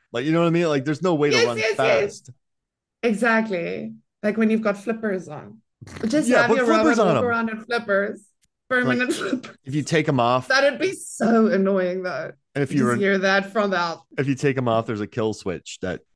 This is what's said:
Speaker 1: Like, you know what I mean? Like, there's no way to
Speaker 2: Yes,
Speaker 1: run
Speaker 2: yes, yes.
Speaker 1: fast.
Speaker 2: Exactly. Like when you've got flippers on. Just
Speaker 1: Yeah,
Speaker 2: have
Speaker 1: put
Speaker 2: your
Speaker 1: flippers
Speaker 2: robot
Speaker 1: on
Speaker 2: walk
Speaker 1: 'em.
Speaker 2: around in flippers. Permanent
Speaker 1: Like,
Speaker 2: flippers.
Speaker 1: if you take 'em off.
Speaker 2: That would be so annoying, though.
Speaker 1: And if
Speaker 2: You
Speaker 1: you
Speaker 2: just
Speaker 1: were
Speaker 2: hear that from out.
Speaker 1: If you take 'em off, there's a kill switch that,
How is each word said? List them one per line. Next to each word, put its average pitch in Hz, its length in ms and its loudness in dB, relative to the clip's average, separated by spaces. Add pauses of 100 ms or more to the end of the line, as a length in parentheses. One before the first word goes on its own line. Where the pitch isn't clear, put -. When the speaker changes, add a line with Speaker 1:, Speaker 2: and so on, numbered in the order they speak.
(120)
Speaker 1:
Like, 120 120 -4
you 156 80 0
know 165 80 2
what 170 60 2
I 165 40 2
mean? 170 180 2
Like, 143 160 0
there's 151 180 -4
no 180 120 2
way 147 160 2
to - 60 4
Speaker 2:
Yes, - 100 4
Speaker 1:
run 120 120 -2
Speaker 2:
yes, 440 200 0
yes. 131 240 2 (180)
Speaker 1:
fast. - 100 -20 (720)
Speaker 2:
Exactly. 220 920 -2 (280)
Like 208 140 -2
when 220 140 2
you've 220 120 0
got 202 140 0
flippers 214 520 -6
on. 202 300 -16 (480)
Just 254 220 0
Speaker 1:
Yeah, 240 140 4
Speaker 2:
have 240 60 2
Speaker 1:
put 233 100 4
Speaker 2:
your 247 80 2
Speaker 1:
flippers 320 320 4
Speaker 2:
robot - 0 -
Speaker 1:
on 214 160 4
Speaker 2:
walk - 40 2
Speaker 1:
'em. 110 60 2
Speaker 2:
around 233 260 -2
in 220 140 -10
flippers. 202 600 -2 (440)
Permanent 247 420 0
Speaker 1:
Like, - 80 -2
Speaker 2:
flippers. 359 460 -6
Speaker 1:
if 131 100 -10
you 151 80 0
take 160 260 0
'em 143 120 2
off. 123 280 2
Speaker 2:
That 269 220 4
would 240 100 -8
be 370 140 -2
so 226 520 2
annoying, 185 560 0
though. 160 300 -8 (220)
Speaker 1:
And 143 80 0
if 139 100 -4
Speaker 2:
You - 60 0
Speaker 1:
you - 60 4
Speaker 2:
just 240 120 2
Speaker 1:
were - 0 -
Speaker 2:
hear 196 220 2
that 196 340 0
from 202 200 0
out. 170 280 -4 (180)
Speaker 1:
If 135 80 0
you 139 80 0
take 131 240 0
'em 127 100 -2
off, 113 180 2
there's 107 140 -4
a 104 60 -4
kill 110 280 -2
switch - 480 -10
that, 92 180 -6 (160)